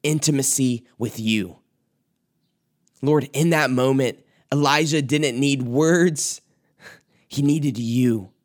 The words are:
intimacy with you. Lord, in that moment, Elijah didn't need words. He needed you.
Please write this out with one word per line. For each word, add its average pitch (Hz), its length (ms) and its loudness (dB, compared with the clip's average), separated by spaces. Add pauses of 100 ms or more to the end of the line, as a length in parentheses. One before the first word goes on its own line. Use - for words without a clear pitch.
intimacy 139 840 0 (100)
with 113 240 -8
you. 107 360 -2 (1500)
Lord, 147 320 2
in 165 160 2
that 151 200 2
moment, 127 500 0 (300)
Elijah 147 520 0
didn't 139 360 -2
need 139 220 0
words. 156 800 0 (880)
He 139 160 -6
needed 143 360 0
you. 117 520 0 (140)